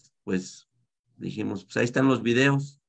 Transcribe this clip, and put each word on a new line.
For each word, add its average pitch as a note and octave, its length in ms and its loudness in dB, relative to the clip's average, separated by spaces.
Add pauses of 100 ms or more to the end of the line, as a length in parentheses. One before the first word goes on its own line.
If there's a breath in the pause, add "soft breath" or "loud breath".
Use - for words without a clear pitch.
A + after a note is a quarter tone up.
(240)
pues F#2+ 440 -6 (480)
dijimos, G2+ 480 -8
pues - 120 -10
ahí A#2+ 80 2
están C3 240 2
los B2 140 2
videos, C#3 680 2